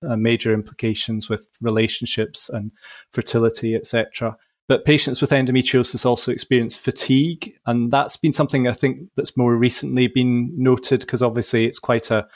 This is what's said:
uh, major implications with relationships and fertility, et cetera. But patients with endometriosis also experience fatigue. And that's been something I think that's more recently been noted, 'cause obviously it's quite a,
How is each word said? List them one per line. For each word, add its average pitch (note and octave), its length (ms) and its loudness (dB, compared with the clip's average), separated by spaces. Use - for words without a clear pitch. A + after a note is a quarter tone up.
uh, A#2 80 -2
major A2+ 380 2
implications G#2+ 760 -4
with - 220 -6
relationships A2 880 -2
and G#2+ 220 -8
fertility, A2+ 640 0
et A2 140 -2
cetera. A2+ 500 -4
But - 180 2
patients C#3+ 340 2
with C#3+ 120 0
endometriosis B2+ 760 2
also B2 260 2
experience A#2+ 460 0
fatigue. C#3+ 800 0
And A#2+ 260 0
that's C#3 260 0
been D3+ 160 0
something C3+ 340 0
I A#2+ 60 0
think C3+ 420 -4
that's - 200 -4
more A#2+ 220 2
recently B2+ 500 2
been B2 480 0
noted, B2+ 520 2
'cause A#2+ 160 -2
obviously A2+ 420 2
it's - 140 -2
quite A#2 320 0
a, G#2+ 240 0